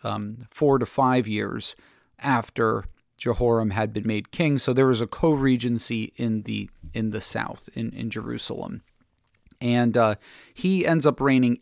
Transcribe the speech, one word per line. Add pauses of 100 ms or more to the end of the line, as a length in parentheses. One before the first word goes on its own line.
um,
four
to
five
years (440)
after (340)
Jehoram
had
been
made
king.
So
there
was
a
co-regency
in
the, (240)
in
the
south,
in,
in
Jerusalem. (800)
And,
uh, (380)
he
ends
up
reigning